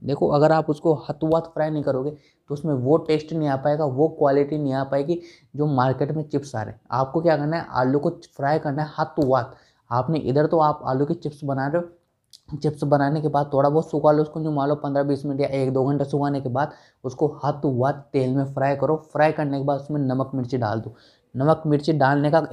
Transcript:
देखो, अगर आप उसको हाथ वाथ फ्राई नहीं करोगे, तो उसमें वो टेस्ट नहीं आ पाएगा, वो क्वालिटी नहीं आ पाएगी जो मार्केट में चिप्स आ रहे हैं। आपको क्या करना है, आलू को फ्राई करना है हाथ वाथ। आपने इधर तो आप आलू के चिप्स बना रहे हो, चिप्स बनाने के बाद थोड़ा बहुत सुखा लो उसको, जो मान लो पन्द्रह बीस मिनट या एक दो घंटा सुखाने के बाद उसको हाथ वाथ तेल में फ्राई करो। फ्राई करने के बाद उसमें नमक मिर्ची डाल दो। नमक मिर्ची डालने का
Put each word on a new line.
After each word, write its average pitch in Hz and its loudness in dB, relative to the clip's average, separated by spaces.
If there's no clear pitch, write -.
देखो, 139 0
अगर 147 4
आप 160 2
उसको 156 2
हाथ - -6
वाथ 160 2
फ्राई 156 -4
नहीं 151 -2
करोगे, 135 -2
तो - -14
उसमें 147 -2
वो 131 4
टेस्ट 156 -2
नहीं 156 0
आ 135 0
पाएगा, 151 0
वो 135 2
क्वालिटी 143 2
नहीं 143 -2
आ 135 0
पाएगी 143 -2
जो 143 0
मार्केट 131 0
में 151 -4
चिप्स 139 -6
आ 107 -4
रहे 110 -10
हैं। - -20
आपको 135 -2
क्या 165 4
करना 147 -2
है, 165 -6
आलू 131 0
को 147 -2
फ्राई 143 -4
करना 151 -4
है 151 -10
हाथ 156 -4
वाथ। 131 2
आपने 127 0
इधर 143 2
तो 165 2
आप 151 2
आलू 131 0
के 165 -2
चिप्स 151 -10
बना 139 -2
रहे 165 0
हो, - -16
चिप्स 147 -4
बनाने 143 2
के 151 0
बाद 143 0
थोड़ा 139 4
बहुत 160 0
सुखा 151 4
लो 151 4
उसको, 151 -4
जो 156 -2
मान 143 0
लो 147 2
पन्द्रह 143 -2
बीस 139 -2
मिनट 139 -2
या 139 0
एक 135 0
दो 131 2
घंटा 143 0
सुखाने 143 -2
के 135 -4
बाद 139 -2
उसको 139 -2
हाथ 147 -2
वाथ 131 2
तेल 131 -2
में 139 0
फ्राई 139 0
करो। 139 0
फ्राई 151 4
करने 147 -2
के 135 -4
बाद 143 0
उसमें 147 -4
नमक 131 -2
मिर्ची 127 -4
डाल 113 0
दो। 110 -10
नमक 156 2
मिर्ची 147 2
डालने 143 2
का 160 4